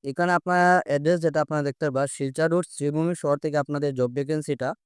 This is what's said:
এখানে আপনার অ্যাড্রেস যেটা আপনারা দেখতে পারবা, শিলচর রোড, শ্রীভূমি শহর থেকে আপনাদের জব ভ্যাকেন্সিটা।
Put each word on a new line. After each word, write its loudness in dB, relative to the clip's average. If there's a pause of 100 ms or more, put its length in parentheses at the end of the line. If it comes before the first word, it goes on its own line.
এখানে 0
আপনার 2 (260)
অ্যাড্রেস 2
যেটা 2
আপনারা -2
দেখতে -4
পারবা, 0 (120)
শিলচর -2
রোড, 2 (100)
শ্রীভূমি -2
শহর 0
থেকে -2
আপনাদের -2
জব 0
ভ্যাকেন্সিটা। -4 (180)